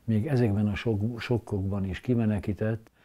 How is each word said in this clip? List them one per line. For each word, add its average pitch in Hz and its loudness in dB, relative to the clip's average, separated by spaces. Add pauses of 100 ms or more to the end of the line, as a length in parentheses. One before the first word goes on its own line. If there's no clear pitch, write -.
még 110 2
ezekben 110 2
a 101 0
sok-, 113 -2
sokkokban 98 -2
is 90 -6
kimenekített, 110 0 (140)